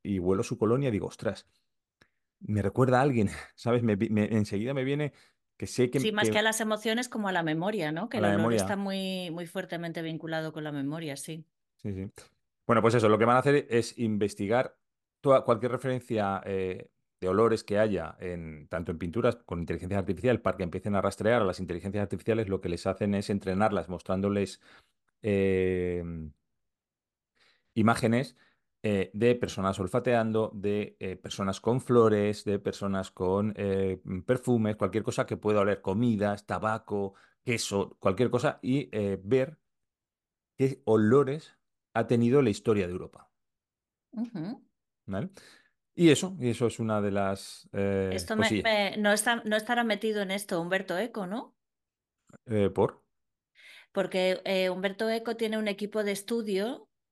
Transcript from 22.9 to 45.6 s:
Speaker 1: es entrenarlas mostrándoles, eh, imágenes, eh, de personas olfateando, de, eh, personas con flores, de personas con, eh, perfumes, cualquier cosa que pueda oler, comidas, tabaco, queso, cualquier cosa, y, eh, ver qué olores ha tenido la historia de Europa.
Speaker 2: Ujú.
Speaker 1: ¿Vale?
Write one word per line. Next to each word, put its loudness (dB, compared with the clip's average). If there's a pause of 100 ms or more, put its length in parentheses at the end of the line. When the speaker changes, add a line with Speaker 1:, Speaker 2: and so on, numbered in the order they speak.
Speaker 1:
es -2
entrenarlas 0
mostrándoles, -2 (640)
eh, 2 (1700)
imágenes, 2 (480)
eh, 0
de 4
personas -2
olfateando, 0
de, -4
eh, -8
personas -6
con 0
flores, 4
de 0
personas -4
con, 0
eh, -2 (240)
perfumes, 0
cualquier -2
cosa -2
que -6
pueda 2
oler, 2
comidas, 0
tabaco, -4 (280)
queso, -2
cualquier 2
cosa, 0
y, -2
eh, -2
ver 0 (960)
qué 0
olores 4 (380)
ha 0
tenido 4
la 4
historia 2
de -8
Europa. -12 (800)
Speaker 2:
Ujú. -8 (460)
Speaker 1:
¿Vale? -6 (680)